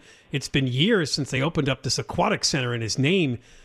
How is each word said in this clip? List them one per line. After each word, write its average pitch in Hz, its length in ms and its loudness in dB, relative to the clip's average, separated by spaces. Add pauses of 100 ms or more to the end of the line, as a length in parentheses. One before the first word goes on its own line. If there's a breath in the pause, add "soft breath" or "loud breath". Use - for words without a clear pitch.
(300 loud breath)
It's 143 200 -6
been 135 180 0
years 156 420 2
since - 220 -4
they 131 100 0
opened 147 280 0
up 131 140 -4
this - 140 -2
aquatic 175 460 -2
center 123 300 0
in 117 80 -2
his 113 180 -2
name. 143 380 2 (280 soft breath)